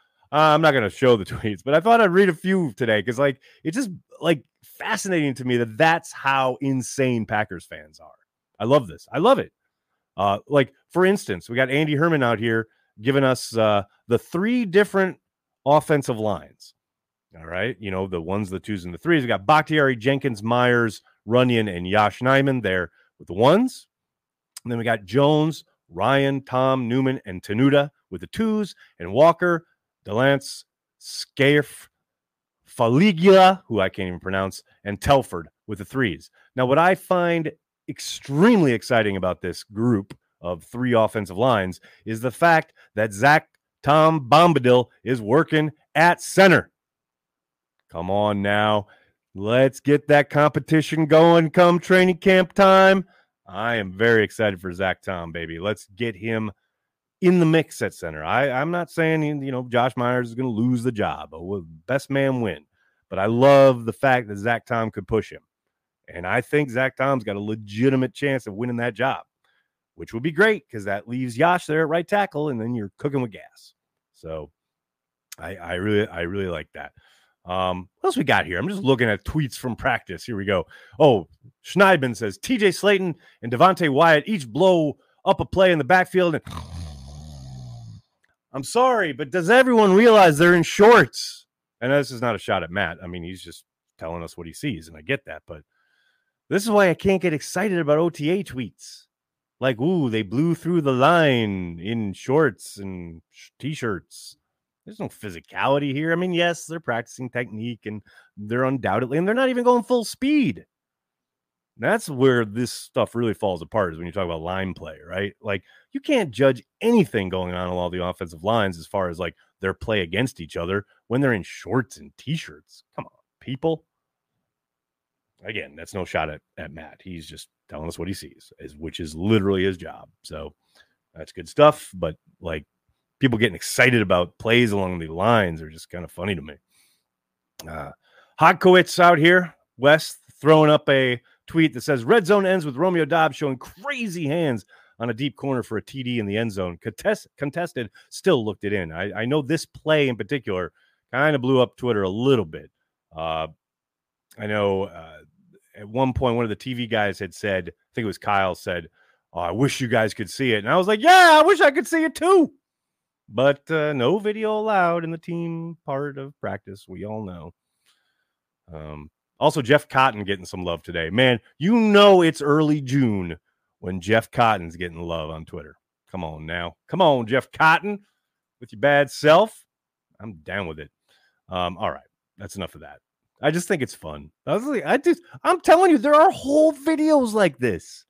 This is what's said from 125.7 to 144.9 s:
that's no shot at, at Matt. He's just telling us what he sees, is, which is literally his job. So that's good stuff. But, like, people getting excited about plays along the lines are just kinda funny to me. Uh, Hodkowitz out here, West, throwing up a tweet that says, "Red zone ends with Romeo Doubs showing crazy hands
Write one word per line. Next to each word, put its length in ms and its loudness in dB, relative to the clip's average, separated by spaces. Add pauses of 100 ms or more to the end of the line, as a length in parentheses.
that's 200 -18
no 100 -6
shot 240 -4
at, 120 -14 (180)
at 120 -16
Matt. 320 -20
He's 220 -16
just 240 -20 (200)
telling 180 -12
us 100 -12
what 100 -10
he 60 -8
sees, 460 -18
is, 180 -20
which 220 -12
is 160 -12
literally 480 0
his 140 -2
job. 320 -18 (120)
So 320 -16 (640)
that's 160 -18
good 180 -18
stuff. 460 4
But, 220 -6 (220)
like, 280 -10 (500)
people 220 0
getting 160 0
excited 460 2
about 380 0
plays 340 2
along 260 -4
the 80 -10
lines 540 0
are 80 -14
just 200 -20
kinda 180 -12
funny 280 -8
to 60 -10
me. 140 -18 (1080)
Uh, 260 -14 (480)
Hodkowitz 600 4
out 180 8
here, 380 4 (220)
West, 400 2 (160)
throwing 360 4
up 200 2
a 320 2 (260)
tweet 260 2
that 80 -10
says, 220 -2
"Red 240 2
zone 180 2
ends 200 0
with 100 -6
Romeo 300 0
Doubs 320 0
showing 200 -4
crazy 720 -10
hands 380 -2 (340)